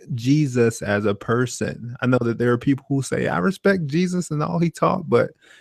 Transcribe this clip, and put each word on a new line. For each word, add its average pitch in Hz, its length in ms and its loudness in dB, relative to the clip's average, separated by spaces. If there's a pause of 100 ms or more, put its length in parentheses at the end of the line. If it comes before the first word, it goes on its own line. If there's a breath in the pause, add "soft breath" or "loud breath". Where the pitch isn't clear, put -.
(140)
Jesus 123 640 2
as 104 240 0
a 101 100 2
person. 120 840 -4
I 127 60 -2
know 127 160 4
that 117 160 0
there 120 140 2
are 120 60 2
people 135 300 0
who 139 140 0
say, - 260 -2
"I 139 80 0
respect 185 500 0
Jesus 180 440 -2
and 151 120 -2
all 165 160 -2
he 170 120 2
taught, - 400 -2
but - 220 2 (280 soft breath)